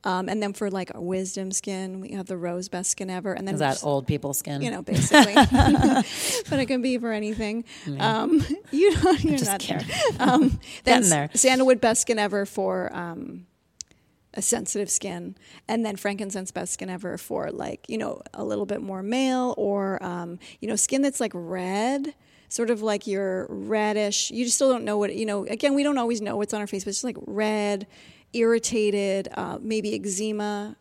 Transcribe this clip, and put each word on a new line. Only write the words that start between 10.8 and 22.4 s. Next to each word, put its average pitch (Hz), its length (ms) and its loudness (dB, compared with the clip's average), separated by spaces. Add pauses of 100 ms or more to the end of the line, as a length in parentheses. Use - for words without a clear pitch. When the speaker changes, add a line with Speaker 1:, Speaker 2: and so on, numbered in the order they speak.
Speaker 1:
then 254 180 4
Speaker 2:
Getting 190 80 4
there. 147 240 2
Speaker 1:
s-, - 60 2
sandalwood 262 400 6
best 226 220 2
skin 226 160 0
ever 202 280 0
for, 185 480 -4
um, 175 520 -10 (880)
a - 80 -6
sensitive 208 480 -2
skin, 180 460 -6 (320)
and 226 160 0
then 202 120 -4
frankincense 196 540 -6
best 180 240 -6
skin 185 160 -8
ever 180 280 -6
for, - 320 -6
like, - 380 -8
you 220 100 -4
know, - 240 -6 (120)
a 208 100 -8
little 208 220 -2
bit 202 160 -4
more 190 200 -8
male 254 560 0
or, 196 440 0
um, 175 360 -8 (220)
you 208 80 -6
know, 233 80 -2
skin 269 260 0
that's, 277 180 0
like, 220 140 -2
red 196 800 -2 (380)